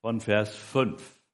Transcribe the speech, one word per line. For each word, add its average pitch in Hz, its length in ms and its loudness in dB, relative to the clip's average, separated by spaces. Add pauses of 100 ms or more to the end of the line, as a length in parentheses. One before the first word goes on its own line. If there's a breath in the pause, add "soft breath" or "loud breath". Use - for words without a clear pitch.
von 113 180 -2
Vers 107 340 2
fünf. - 640 -2 (160)